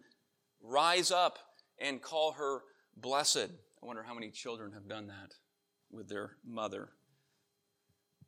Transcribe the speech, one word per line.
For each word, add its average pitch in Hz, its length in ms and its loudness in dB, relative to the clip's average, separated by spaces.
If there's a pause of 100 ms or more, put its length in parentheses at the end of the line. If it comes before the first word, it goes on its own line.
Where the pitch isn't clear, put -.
(600)
rise 165 500 4
up 175 300 4 (380)
and 131 220 -2
call 156 340 2
her 139 280 -2 (340)
blessed." 131 520 2 (340)
I - 40 -12
wonder 113 180 -10
how 120 100 -12
many 113 160 -10
children 110 420 -10
have 104 160 -16
done 107 200 -8
that 98 260 -16 (560)
with 104 180 -14
their 104 360 -6
mother. 104 460 -6 (1400)